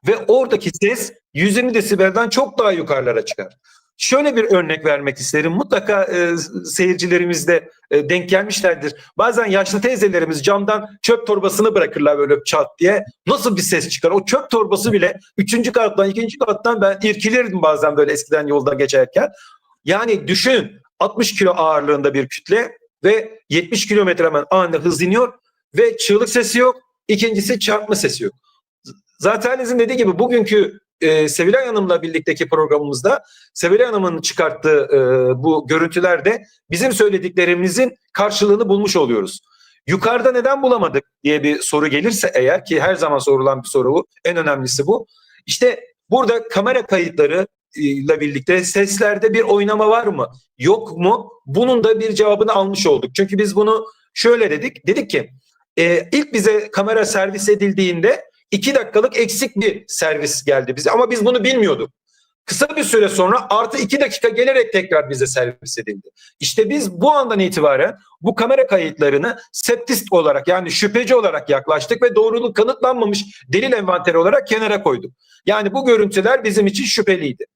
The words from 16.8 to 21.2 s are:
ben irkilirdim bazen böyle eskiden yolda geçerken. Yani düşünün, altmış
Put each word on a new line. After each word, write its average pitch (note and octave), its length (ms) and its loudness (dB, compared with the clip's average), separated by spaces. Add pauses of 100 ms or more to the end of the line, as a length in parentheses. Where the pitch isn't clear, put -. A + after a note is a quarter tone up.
ben G3 220 2
irkilirdim G#3+ 600 0
bazen D3+ 340 2
böyle D3 160 2
eskiden D3+ 340 -2
yolda C#3+ 280 0
geçerken. C3+ 540 0 (560)
Yani G3 440 -2
düşünün, G#3 440 0 (260)
altmış G#3 360 -2